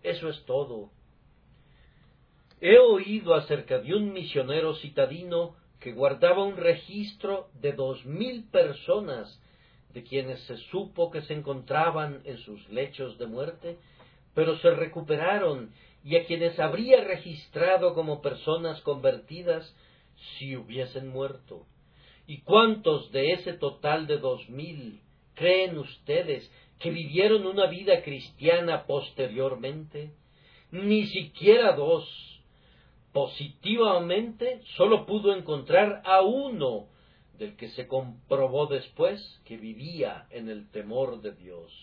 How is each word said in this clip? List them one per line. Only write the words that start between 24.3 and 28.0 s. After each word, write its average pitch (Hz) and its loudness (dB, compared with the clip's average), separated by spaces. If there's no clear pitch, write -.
mil 135 -14
creen 180 2
ustedes 147 -4
que 170 -6
vivieron 185 2
una 196 2
vida 180 2